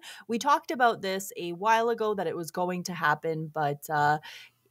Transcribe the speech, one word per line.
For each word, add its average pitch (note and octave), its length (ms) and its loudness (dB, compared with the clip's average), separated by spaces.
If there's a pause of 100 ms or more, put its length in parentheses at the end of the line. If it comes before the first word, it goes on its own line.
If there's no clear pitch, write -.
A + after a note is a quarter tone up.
(280)
We A#3 100 -2
talked D4 320 0
about A#3 320 2
this F#3+ 340 -4
a E3+ 180 -6
while A3+ 340 2
ago, A3 260 0
that F3 140 -2
it - 80 -4
was E3 160 -8
going F3+ 320 -2
to F3+ 100 -6
happen, D#3+ 580 0
but, D3 380 -2
uh, D3+ 300 4 (500)